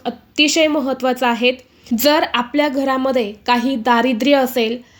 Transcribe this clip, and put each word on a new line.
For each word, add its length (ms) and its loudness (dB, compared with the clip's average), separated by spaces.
अतिशय 600 0
महत्त्वाचा 600 -2
आहे. 240 0
जर 300 2
आपल्या 340 0
घरामध्ये 640 -2
काही 280 0
दारिद्र्य 600 2
असेल, 420 0